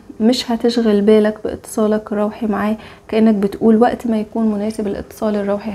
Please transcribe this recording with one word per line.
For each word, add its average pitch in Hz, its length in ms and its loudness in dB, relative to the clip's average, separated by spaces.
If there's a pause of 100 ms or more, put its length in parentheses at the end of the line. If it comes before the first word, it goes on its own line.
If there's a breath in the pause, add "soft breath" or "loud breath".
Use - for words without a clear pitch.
(200)
مش 240 300 0
هتشغل 226 500 2
بالك 214 440 4
باتصالك 214 680 -4
الروحي 214 340 -4
معاه، 208 300 -2 (320 loud breath)
كأنك 220 260 4
بتقول: 202 420 2
"وقت 233 300 2
ما 220 140 -2
يكون 220 320 -4
مناسب 208 340 -4
الاتصال 208 500 -6
الروحي 202 380 -4